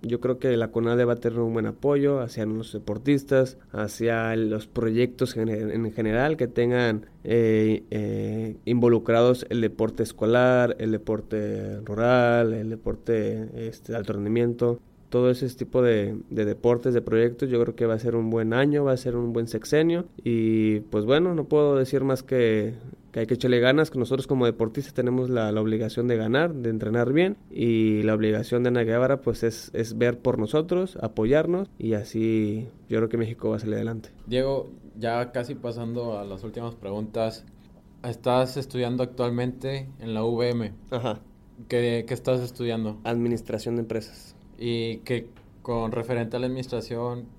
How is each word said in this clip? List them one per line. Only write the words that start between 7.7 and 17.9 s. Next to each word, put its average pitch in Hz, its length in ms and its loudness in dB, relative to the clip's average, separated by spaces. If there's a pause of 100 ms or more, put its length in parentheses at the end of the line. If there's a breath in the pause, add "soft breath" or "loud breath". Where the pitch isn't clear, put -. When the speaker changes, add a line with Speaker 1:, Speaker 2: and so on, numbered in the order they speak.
Speaker 1:
eh, 107 720 -4
involucrados 120 840 4
el 117 100 0
deporte 110 440 0
escolar, 120 760 2
el 110 140 -2
deporte 104 880 -4
rural, 117 720 4
el 110 160 -4
deporte, 110 1000 -4
este, 113 240 -12
de 113 60 -4
alto 107 160 -6
rendimiento. 117 680 0 (300)
Todo 123 220 4
ese 127 180 -2
tipo - 320 -2
de, 107 380 2 (100)
de 107 160 0
deportes, 120 480 2
de 120 80 4
proyectos, 120 480 2
yo 120 120 2
creo 113 140 0
que 117 120 0
va 113 80 2